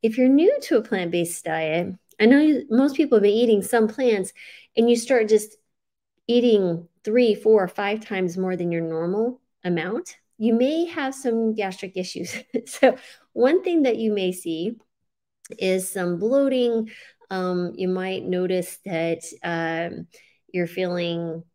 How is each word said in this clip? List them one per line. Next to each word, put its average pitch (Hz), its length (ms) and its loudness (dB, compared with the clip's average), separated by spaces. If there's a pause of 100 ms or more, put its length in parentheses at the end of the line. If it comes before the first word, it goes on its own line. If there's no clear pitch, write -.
if 220 140 0
you're 254 120 6
new 339 340 6
to 302 160 0
a 214 40 2
plant-based 175 600 -4
diet, 160 500 -2 (240)
I 214 80 4
know 269 120 8
you, 302 320 2
most 269 260 2
people 277 200 2
have 202 60 4
been 202 100 4
eating 220 300 2
some 220 260 0
plants, 220 440 -2 (440)
and 233 120 4
you 240 80 4
start 233 320 0
just 214 280 2 (720)
eating 208 640 2 (160)
three, 220 300 2
four, 208 340 4
five 208 320 -4
times 185 380 -4
more 185 180 -4
than 170 160 -4
your 170 100 -2
normal 180 580 -4 (240)
amount, 180 520 -4 (220)
you 226 160 0
may 302 320 0
have 294 280 -6
some 226 400 -2
gastric 190 420 -8
issues. 180 380 -8 (200)
<laughs> 240 120 -4
So 254 300 2 (360)
one 294 300 2
thing 339 200 0
that 247 140 2
you 220 160 -2
may 185 200 0
see 175 440 -6 (840)
is 185 320 -2
some 175 280 -4
bloating. 240 720 0 (400)
Um, 180 440 -4
you 185 140 -4
might 185 360 -4
notice 180 600 -4
that, 165 380 -4 (200)
um, 165 640 -6 (460)
you're 175 140 -2
feeling 170 760 -4 (120)